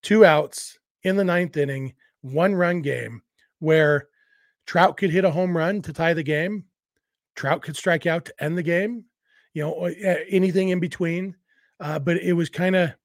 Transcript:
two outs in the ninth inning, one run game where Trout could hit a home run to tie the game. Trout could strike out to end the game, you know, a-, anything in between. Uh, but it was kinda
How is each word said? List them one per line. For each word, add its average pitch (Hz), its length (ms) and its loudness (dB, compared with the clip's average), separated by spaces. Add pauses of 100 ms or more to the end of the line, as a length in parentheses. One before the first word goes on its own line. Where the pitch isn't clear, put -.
two 214 200 6
outs 151 540 2 (260)
in 190 120 0
the 196 80 2
ninth 175 340 0
inning, 135 360 -4 (280)
one 160 320 0
run 175 280 0
game 120 420 -6 (360)
where 151 480 2 (600)
Trout 180 300 2
could 196 120 0
hit 185 160 2
a 175 60 4
home 180 260 -2
run 185 260 -2
to 156 100 -12
tie 165 200 0
the 160 100 -2
game. 165 420 -4 (720)
Trout 139 280 -2
could 156 120 -12
strike 170 300 0
out 165 200 -2
to - 180 -10
end 160 140 -2
the 175 60 -4
game, 196 420 -2 (480)
you 151 100 -6
know, 165 240 -4
a-, 175 420 -2
anything 190 400 2
in 180 100 0
between. 180 560 -4 (440)
Uh, 151 200 -6
but 170 180 0
it 180 160 0
was 170 160 0
kinda 180 540 0